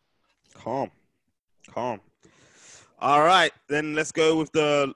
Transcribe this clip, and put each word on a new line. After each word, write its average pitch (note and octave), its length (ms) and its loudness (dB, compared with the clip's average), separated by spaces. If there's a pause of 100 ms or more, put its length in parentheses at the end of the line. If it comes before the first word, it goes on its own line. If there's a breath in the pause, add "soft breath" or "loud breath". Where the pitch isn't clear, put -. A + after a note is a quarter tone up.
(540)
Calm, A#2+ 360 -8 (800)
calm. A2+ 300 -8 (1000 soft breath)
All D3 220 2
right, E3+ 300 4 (160)
then D3+ 280 -4
let's D#3 180 -6
go D#3+ 240 2
with D#3 160 -4
the D3 420 0